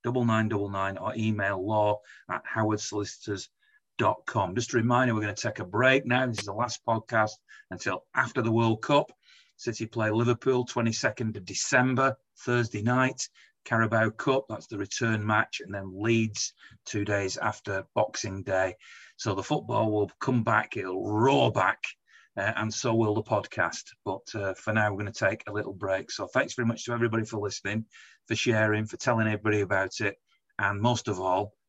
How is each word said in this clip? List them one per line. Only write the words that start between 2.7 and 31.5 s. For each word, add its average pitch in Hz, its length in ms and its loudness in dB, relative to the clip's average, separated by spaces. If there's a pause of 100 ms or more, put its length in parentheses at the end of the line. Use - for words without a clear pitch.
dot 107 280 2
com. 92 280 0
Just 120 200 -2
a - 20 2
reminder, 120 380 4
we're 107 80 0
gonna 101 120 -4
take - 240 -6
a 98 60 -8
break 127 400 4
now. 127 220 2
This 113 140 -4
is - 40 -8
the 101 80 -8
last 113 340 -4
podcast 110 460 2 (380)
until - 340 -6 (100)
after 123 280 0
the 110 100 2
World 113 300 4
Cup. 147 280 2 (460)
City 113 300 -6
play 110 240 -2
Liverpool, 120 560 2
twenty-second 113 680 -2
of 92 100 -10
December, 131 680 2 (260)
Thursday 117 420 0
night, 127 440 0 (380)
Carabao 113 460 2
Cup. 131 380 0
That's 107 180 -10
the 104 120 -8
return 110 480 -2
match, 107 380 0
and 98 100 -10
then 98 200 -8
Leeds 110 580 0 (320)
two 101 220 -4
days 98 320 -2
after 101 460 -4 (100)
Boxing 98 480 -2
Day. 95 340 0 (400)
So 104 180 -2
the 95 80 -2
football 113 480 0
will 104 200 2 (100)
come 123 240 2
back, 110 320 2
it'll 95 340 -4
roar 123 400 6
back, 98 320 2 (540)
uh, 101 200 0
and 110 160 -2
so 117 220 0
will 110 200 4
the 107 80 0
podcast. - 640 -2 (200)
But, 92 180 -6 (120)
uh, 95 200 -4
for 107 200 -4
now, 107 180 4
we're 98 60 -6
gonna 101 120 -6
take 107 360 -2
a 104 60 -10
little 101 200 -6
break. 95 380 -4
So 101 160 -6
thanks - 260 -2
very 120 160 0
much 117 160 -2
to 123 80 -6
everybody 113 320 0
for 110 140 -6
listening, 101 480 -4 (420)
for 117 60 0
sharing, 107 500 2
for 110 140 -10
telling 113 280 2
everybody 104 360 0
about 95 400 -2
it. 101 140 -2 (420)
And 101 240 -2
most 120 260 0
of 98 100 -2
all 92 360 0 (140)